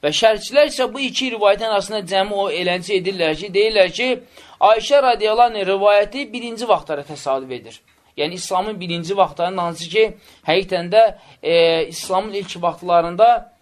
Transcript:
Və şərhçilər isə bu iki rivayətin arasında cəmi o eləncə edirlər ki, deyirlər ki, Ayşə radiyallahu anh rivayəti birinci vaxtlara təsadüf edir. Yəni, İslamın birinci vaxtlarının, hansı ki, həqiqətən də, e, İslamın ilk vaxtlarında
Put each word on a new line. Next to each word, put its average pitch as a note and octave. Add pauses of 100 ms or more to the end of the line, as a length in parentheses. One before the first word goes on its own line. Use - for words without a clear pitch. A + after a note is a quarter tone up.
Və D3
şərhçilər A#3
isə B3+
bu C4+
iki C4
rivayətin G#3
arasında G#3
cəmi G3
o G3
eləncə F3
edirlər E3+
ki, G3
deyirlər G3+
ki, A#3+ (520)
Ayşə A3+
radiyallahu A3+
anh G3
rivayəti G#3
birinci A#3
vaxtlara D3+
təsadüf C3+
edir. A2+ (360)
Yəni, D3+
İslamın F#3+
birinci E3+
vaxtlarının, F#3
hansı E3+
ki, G#3+ (420)
həqiqətən F3
də, A3 (400)
e, E3
İslamın F#3+
ilk F#3
vaxtlarında F3